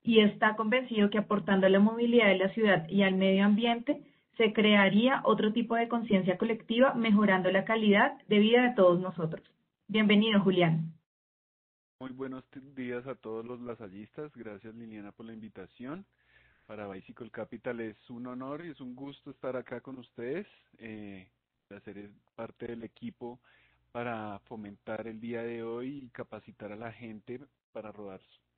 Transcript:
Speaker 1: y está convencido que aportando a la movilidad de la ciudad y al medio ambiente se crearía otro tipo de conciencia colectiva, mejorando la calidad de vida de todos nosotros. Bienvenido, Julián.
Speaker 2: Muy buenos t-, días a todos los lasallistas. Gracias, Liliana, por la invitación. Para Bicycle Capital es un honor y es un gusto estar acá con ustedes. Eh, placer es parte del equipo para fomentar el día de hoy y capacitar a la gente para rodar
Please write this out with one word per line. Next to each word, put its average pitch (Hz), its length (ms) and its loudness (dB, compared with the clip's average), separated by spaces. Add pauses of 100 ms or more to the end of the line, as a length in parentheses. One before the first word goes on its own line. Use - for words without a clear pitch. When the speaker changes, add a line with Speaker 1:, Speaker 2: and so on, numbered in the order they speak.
Speaker 1:
y 226 160 6
está 214 360 4
convencido 220 540 2
que 214 80 -2
aportando 196 500 2
a - 20 8
la 196 100 6
movilidad 233 480 6
de 190 100 6
la 190 120 2
ciudad 190 400 2
y 202 140 2
al 190 120 2
medio 190 300 4
ambiente 233 580 0 (320)
se 220 180 2
crearía 214 720 4
otro 214 300 2
tipo 233 220 -2
de 233 120 -2
conciencia 196 500 0
colectiva, 226 560 0
mejorando 202 560 4
la 190 160 0
calidad 220 520 4 (100)
de 208 120 4
vida 226 280 6
de - 80 -2
todos 180 240 6
nosotros. 175 420 -6 (460)
Bienvenido, 208 540 4
Julián. 175 520 2 (1080)
Speaker 2:
Muy 131 100 -12
buenos 131 380 -10
t-, 143 100 -18 (160)
días 123 320 -8
a 127 80 -8
todos 113 300 -10
los 123 160 -12
lasallistas. 113 720 -14
Gracias, 110 400 -16
Liliana, 107 380 -16
por 117 120 -20
la 113 80 -16
invitación. 123 720 -16 (640)
Para 104 220 -12
Bicycle 107 420 -16
Capital 117 480 -10
es 110 180 -10 (120)
un 123 180 -14
honor 135 380 -12
y 165 60 -14
es 143 100 -18
un 123 140 -16
gusto 139 360 -18
estar 131 240 -8
acá 123 240 -10
con 135 180 -16
ustedes. 131 480 -10 (320)
Eh, 104 480 -16 (440)
placer 101 280 -18
es 101 140 -18 (240)
parte 113 320 -14
del 117 160 -12
equipo 120 560 -14 (520)
para 110 540 -8
fomentar 110 600 -12
el 110 120 -14
día 117 220 -8
de 117 220 -8
hoy 127 400 -10
y 120 60 -20
capacitar 107 600 -16
a 104 40 -14
la 113 160 -14
gente 113 480 -16 (320)
para 107 200 -14
rodar 98 280 -16 (380)